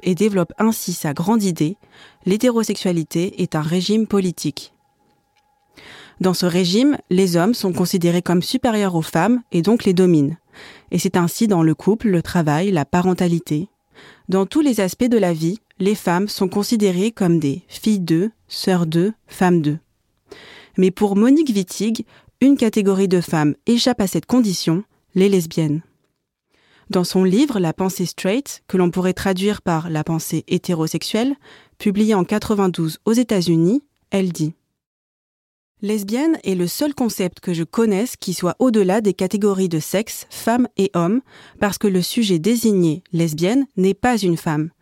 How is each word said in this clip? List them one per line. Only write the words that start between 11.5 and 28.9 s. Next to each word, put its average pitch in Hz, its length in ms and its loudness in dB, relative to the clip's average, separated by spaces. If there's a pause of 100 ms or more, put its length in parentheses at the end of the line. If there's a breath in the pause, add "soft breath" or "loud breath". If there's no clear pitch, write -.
le 156 100 4
couple, 214 340 0
le 175 140 2
travail, 165 480 0
la 160 140 0
parentalité. 175 840 0 (600 loud breath)
Dans 190 180 0
tous 294 140 -2
les 269 200 2
aspects 185 220 -2
de 240 160 2
la 180 140 2
vie, 165 260 -2 (220)
les 202 160 0
femmes 185 320 -2
sont 196 200 -2
considérées 202 600 0
comme 170 300 0
des 143 260 -4
filles - 320 -2
d'eux, 170 320 0 (160)
sœurs 180 400 -2
d'eux, 170 260 0 (140)
femmes 175 340 2
d'eux. 151 200 -2 (960 loud breath)
Mais 185 160 4
pour 202 240 0
Monique 269 360 4
Wittig, 208 540 -4 (340 soft breath)
une 269 160 4
catégorie 196 520 2
de 180 120 2
femmes 151 360 0 (100)
échappe 240 340 2
à 202 60 0
cette 175 200 -4
condition, 196 580 0 (320)
les 190 120 4
lesbiennes. 165 540 0 (1080 soft breath)
Dans 180 140 0
son 185 180 0
livre 214 360 2
La 165 160 0
pensée 185 320 -4
straight, - 600 -6
que - 120 -2
l'on 175 120 2